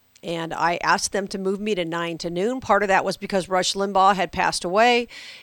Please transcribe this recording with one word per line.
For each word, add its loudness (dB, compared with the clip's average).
and -6
I 0
asked 0
them -4
to -10
move -2
me -2
to -2
nine -4
to -6
noon. -2
Part 2
of -4
that 4
was -2
because -4
Rush 0
Limbaugh 4
had -2
passed -2
away, 4